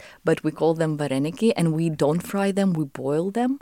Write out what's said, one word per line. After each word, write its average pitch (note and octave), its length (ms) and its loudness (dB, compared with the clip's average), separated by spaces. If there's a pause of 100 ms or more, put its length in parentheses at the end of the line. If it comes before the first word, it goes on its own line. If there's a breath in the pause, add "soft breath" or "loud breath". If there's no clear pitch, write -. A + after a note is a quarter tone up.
(240 loud breath)
but D#3+ 200 2
we D#3 80 0
call D#3 220 0
them D#3+ 240 0
vareniki, D3 580 0
and E3 180 2
we E3 160 0
don't D#3 320 2
fry G3 300 -2
them, F#3+ 220 2
we D#3 120 -2
boil D3 440 -2
them. B3 320 -2